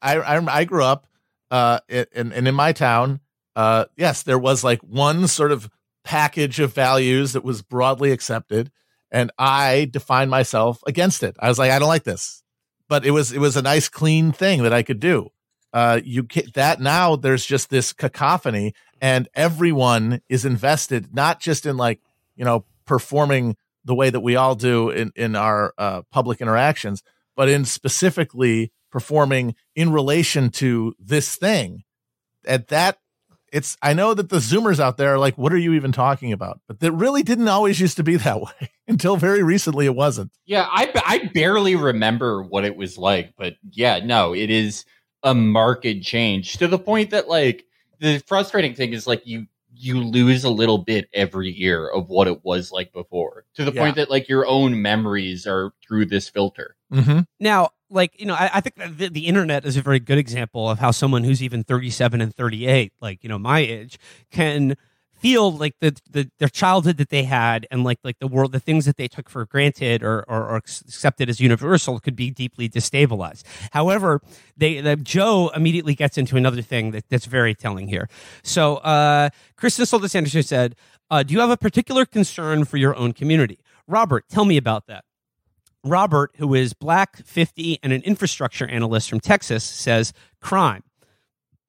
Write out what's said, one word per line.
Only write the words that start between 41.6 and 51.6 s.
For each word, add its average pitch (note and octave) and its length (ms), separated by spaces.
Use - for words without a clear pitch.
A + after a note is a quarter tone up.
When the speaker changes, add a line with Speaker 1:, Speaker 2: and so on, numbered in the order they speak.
Speaker 2:
remember A2+ 640
what G2 220
it G#2 120
was F#2+ 220
like, F#2 400
but F#2 160
yeah, A2 300
no, G#2 340
it G#2 160
is A2 340
a C3+ 100
marked A2+ 720
change G#2+ 560
to F3 80
the F3+ 120
point G#3+ 320
that, G#3 180
like, C#3+ 360
the D3+ 260
frustrating F#3+ 480
thing A#2+ 180
is, A2+ 140
like, A#2 180
you, A2+ 220
you B2+ 280
lose B2 440
a C3 60
little A2 280
bit G2+ 360
every F#2+ 360
year F2 380